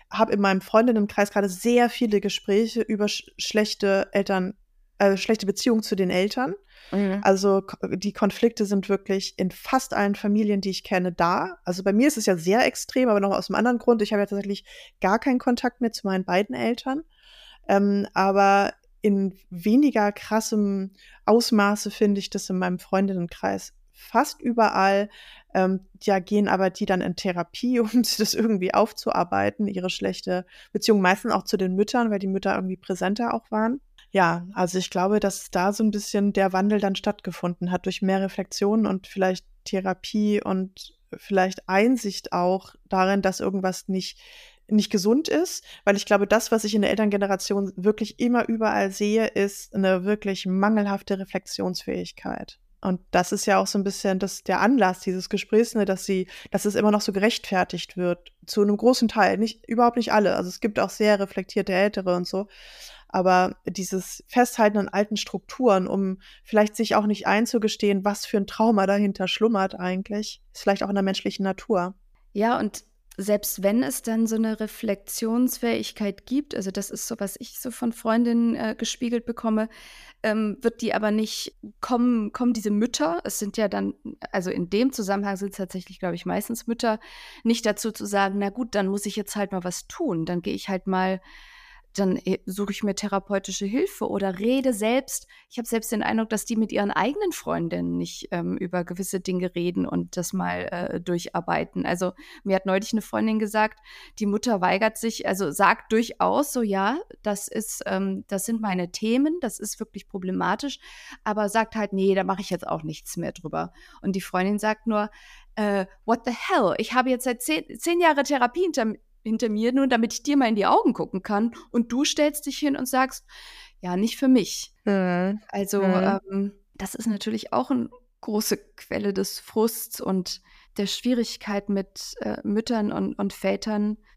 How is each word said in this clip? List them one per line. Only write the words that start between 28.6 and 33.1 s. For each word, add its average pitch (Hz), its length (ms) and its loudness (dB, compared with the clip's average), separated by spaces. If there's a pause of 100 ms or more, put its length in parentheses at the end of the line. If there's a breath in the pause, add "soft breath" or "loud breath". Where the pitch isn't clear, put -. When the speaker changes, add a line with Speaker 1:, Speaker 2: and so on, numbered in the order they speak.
Speaker 1:
aufzuarbeiten, 202 920 0
ihre 185 220 -4
schlechte 185 560 -4 (280 loud breath)
Beziehung, 208 280 4
meistens 196 300 4
auch 190 120 0
zu - 140 -2
den 185 180 0
Müttern, 220 360 2
weil 202 80 -2
die 196 80 -4
Mütter 190 280 -2
irgendwie 185 220 -4
präsenter 202 560 -2